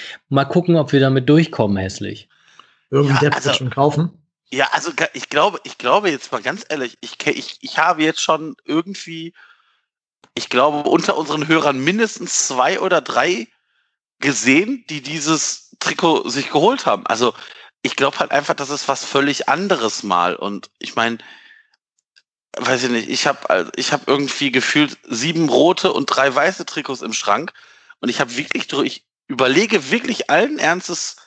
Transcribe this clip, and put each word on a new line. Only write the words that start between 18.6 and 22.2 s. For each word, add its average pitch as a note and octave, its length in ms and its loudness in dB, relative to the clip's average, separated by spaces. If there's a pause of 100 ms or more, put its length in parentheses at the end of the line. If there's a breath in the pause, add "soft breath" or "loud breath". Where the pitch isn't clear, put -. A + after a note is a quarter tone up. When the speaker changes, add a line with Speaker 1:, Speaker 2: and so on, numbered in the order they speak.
Speaker 3:
ist C#3+ 200 -4
was C3+ 160 -4
völlig C#3 420 0
anderes D3 560 0
mal. F2+ 320 2
Und - 340 -8 (100)
ich - 180 -8
mein, A#2 220 -2 (1400 loud breath)